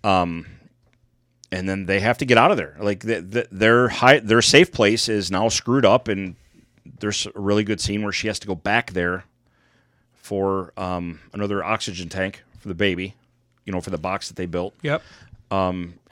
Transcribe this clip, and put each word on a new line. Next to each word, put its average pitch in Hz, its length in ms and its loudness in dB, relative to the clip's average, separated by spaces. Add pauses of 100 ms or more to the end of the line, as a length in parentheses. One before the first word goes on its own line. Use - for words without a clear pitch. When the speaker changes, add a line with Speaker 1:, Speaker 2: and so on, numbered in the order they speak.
Speaker 1:
Um, 87 420 0 (1040)
and 92 180 -6
then 95 180 -4
they 95 120 2
have 113 200 2
to 147 60 -2
get 123 140 6
out 151 140 6
of 175 40 -2
there. 78 220 -6
Like, 101 220 -2
the, 107 200 -2
the, 98 300 -6
their 113 380 4
high, 131 320 6
their 110 220 4
safe 160 280 6
place 110 380 2
is 101 200 -2
now 95 200 0
screwed 120 360 0
up, 101 220 4
and 98 300 -6 (640)
there's 104 340 -4
a 101 60 -10
really 104 240 2
good 101 160 -4
scene 104 240 -4
where 101 80 -4
she - 160 -4
has 101 120 -4
to - 60 -18
go 98 80 -4
back 101 380 -2
there 90 320 -2 (880)
for, 98 640 -4
um, 87 420 -6 (140)
another 101 320 -4
oxygen 92 440 -6
tank 95 360 -6 (160)
for - 80 -14
the 92 60 -8
baby, 95 420 -2 (480)
you 101 80 -10
know, 90 80 -4
for 98 100 -10
the 85 80 -4
box 92 300 -6
that - 80 -20
they 92 100 -8
built. 87 360 -6
Speaker 2:
Yep. 151 200 -4 (480)
Speaker 1:
Um, 92 440 -4 (180)